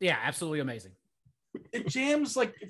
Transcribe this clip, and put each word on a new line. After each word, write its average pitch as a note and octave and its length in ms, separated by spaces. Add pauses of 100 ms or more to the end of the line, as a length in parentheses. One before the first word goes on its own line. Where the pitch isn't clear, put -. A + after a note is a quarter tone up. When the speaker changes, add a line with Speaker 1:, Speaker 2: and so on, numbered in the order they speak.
Speaker 1:
yeah, E3+ 220
absolutely D3+ 380
amazing. A#2+ 320 (800)
Speaker 2:
It A#3+ 160
jams, C#4+ 480
like, B3 180 (160)